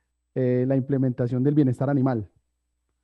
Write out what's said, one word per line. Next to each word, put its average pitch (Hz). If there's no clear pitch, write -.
eh, 123
la 135
implementación 127
del 147
bienestar 131
animal? 131